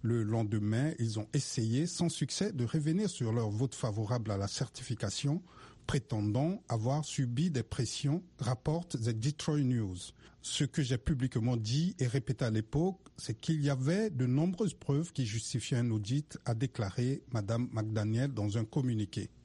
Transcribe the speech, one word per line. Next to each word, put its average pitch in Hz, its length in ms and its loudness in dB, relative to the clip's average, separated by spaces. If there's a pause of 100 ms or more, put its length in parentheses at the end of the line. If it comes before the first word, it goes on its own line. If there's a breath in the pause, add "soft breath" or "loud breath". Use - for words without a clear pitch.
Le 117 200 2
lendemain, 110 760 2
ils 113 200 0
ont 107 140 -6
essayé, 127 520 0
sans 170 220 0
succès, 190 460 -2
de 123 100 -2
revenir 160 460 0
sur 113 240 0
leur 113 160 2
vote 110 260 -2
favorable 110 560 -2
à 101 60 0
la 101 100 0
certification, 127 920 -2 (440 loud breath)
prétendant 123 840 0
avoir 123 340 0
subi 139 480 0
des 123 120 0
pressions, 147 600 -2 (160)
rapporte 151 580 -2
The 117 120 0 (100)
Detroit 147 440 0
News. « 113 340 2 (440 loud breath)
Ce - 220 -2
que 147 180 0
j'ai 127 160 0
publiquement 123 600 0
dit 135 420 2
et 127 80 2
répété 127 380 0
à 110 60 2
l'époque, 147 480 0 (180)
c'est - 200 -6
qu'il 156 240 0
y 143 80 2
avait 165 420 2
de 127 160 0
nombreuses 170 480 2
preuves 147 360 -2
qui 131 140 0
justifiaient 113 540 -2
un 120 120 2
audit », 110 540 -2
a 120 100 0
déclaré 123 680 -2 (120)
Madame 117 400 0
McDaniel 110 600 0
dans 104 240 0
un 113 60 2
communiqué. 110 680 -2 (160)